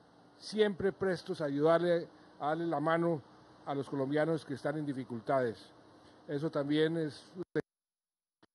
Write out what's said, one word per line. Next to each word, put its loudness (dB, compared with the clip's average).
siempre 0
prestos -2
a 0
ayudarle, 4
a -2
darle -2
la 0
mano 2
a -4
los -4
colombianos 0
que -8
están -4
en -4
dificultades. -2
Eso -4
también 2
es -6
un -10